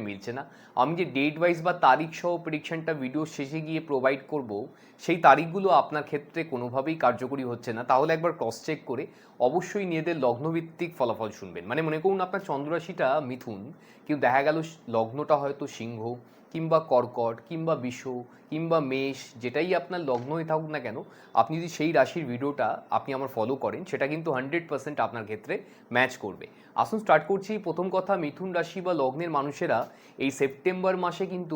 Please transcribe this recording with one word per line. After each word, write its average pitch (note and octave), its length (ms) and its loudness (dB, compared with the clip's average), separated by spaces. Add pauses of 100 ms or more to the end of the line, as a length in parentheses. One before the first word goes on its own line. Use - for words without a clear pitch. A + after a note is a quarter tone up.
মিলছে G2+ 300 -8
না, C3+ 60 -8 (380)
আমি D3 180 4
যে F3 60 2 (100)
ডেট D3 220 2
ওয়াইজ E3+ 280 2
বা F3+ 80 2 (120)
তারিখ D3+ 260 6 (100)
সহ F3+ 100 0 (120)
প্রেডিকশনটা D#3+ 480 -6 (120)
ভিডিও C3+ 200 -4 (120)
শেষে D3 320 -6
গিয়ে D#3+ 220 -2
প্রোভাইড C3 320 2 (100)
করব, C3 200 -4 (520)
সেই F3 240 0
তারিখগুলো E3 400 6 (140)
আপনার D3+ 280 -4
ক্ষেত্রে D3+ 300 -6 (120)
কোনোভাবেই C3 520 -2
কার্যকরী B2+ 480 0
হচ্ছে A#2+ 220 -6
না, A#2 80 -6 (100)
তাহলে C#3+ 220 6
একবার D#3+ 260 0
ক্রস A2+ 260 -2
চেক D#3 140 -4 (100)
করে C3 140 -4 (440)
অবশ্যই F3+ 440 0
নিজেদের D#3+ 340 0
লগ্নভিত্তিক E3 720 -2
ফলাফল A2 320 0 (100)
শুনবেন। F2 300 -12
মানে D3 180 0
মনে D#3 160 -2
করুন F#3+ 180 4
আপনার F#3 280 -2
চন্দ্ররাশিটা D#3 580 -2 (220)
মিথুন, A#2 320 -8 (440)
কিন্তু D3+ 200 0
দেখা C3 220 6
গেল D#3 100 4 (380)
লগ্নটা C3 460 2
হয়তো C#3 220 -4 (140)
সিংহ A2+ 240 -8 (520)
কিংবা E3 260 2 (120)
কর্কট A#2+ 440 2 (140)
কিংবা D#3+ 240 -2 (100)
বিষ B2 180 -6 (480)
কিংবা E3 300 2 (120)
মেষ, C3+ 280 -2 (240)
যেটাই C#3+ 260 0 (120)
আপনার F3 280 -6
লগ্ন B2 280 0
হয়ে D#3+ 140 -4
থাকুক D#3 240 0
না C#3+ 40 -2
কেন, A#2+ 180 -6 (380)
আপনি - 240 4
যদি E3+ 180 -6
সেই E3 140 2
রাশির C#3 400 4
ভিডিওটা B2+ 360 -2 (300)
আপনি C#3 200 -2
আমার C3+ 180 -4
ফলো A#2 280 0
করেন, G#2+ 260 -2
সেটা C#3 180 0
কিন্তু D#3+ 280 -2
হান্ড্রেড C#3+ 320 -2
পার্সেন্ট C#3+ 320 -6
আপনার A2 300 -2
ক্ষেত্রে A2 240 -6 (400)
ম্যাচ B2+ 180 4 (120)
করবে। F#2+ 220 -8 (300)
আসুন A3 280 2
স্টার্ট D#3 240 8
করছি। G3 240 0 (140)
প্রথম F3 240 -2
কথা, F#3 240 0 (100)
মিথুন E3+ 340 -6
রাশি E3+ 240 -2
বা F3+ 200 0
লগ্নের D3+ 360 0
মানুষেরা C#3 420 0 (440)
এই C3+ 160 2
সেপ্টেম্বর F#3 560 0 (100)
মাসে E3+ 180 -2 (100)
কিন্তু E3+ 220 -6